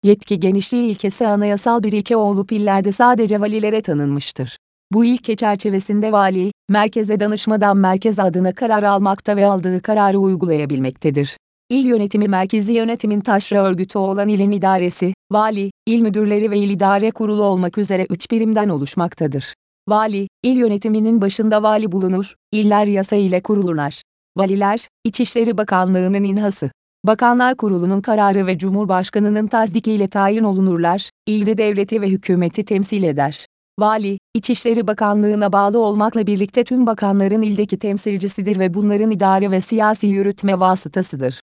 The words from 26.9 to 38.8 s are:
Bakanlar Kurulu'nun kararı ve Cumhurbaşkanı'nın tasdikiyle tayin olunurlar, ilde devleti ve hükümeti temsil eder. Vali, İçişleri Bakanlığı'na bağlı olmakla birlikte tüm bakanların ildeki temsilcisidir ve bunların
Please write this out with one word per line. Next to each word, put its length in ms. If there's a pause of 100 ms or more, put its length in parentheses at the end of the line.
Bakanlar 520
Kurulu'nun 440
kararı 460
ve 120
Cumhurbaşkanı'nın 880
tasdikiyle 600
tayin 360
olunurlar, 680 (160)
ilde 320
devleti 440
ve 60
hükümeti 560
temsil 380
eder. 440 (320)
Vali, 400 (160)
İçişleri 520
Bakanlığı'na 680
bağlı 260
olmakla 480
birlikte 380
tüm 220
bakanların 560
ildeki 360
temsilcisidir 800
ve 160
bunların 360